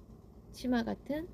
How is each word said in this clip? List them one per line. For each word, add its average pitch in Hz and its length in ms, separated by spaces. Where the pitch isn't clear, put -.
치마 247 300
같은 208 520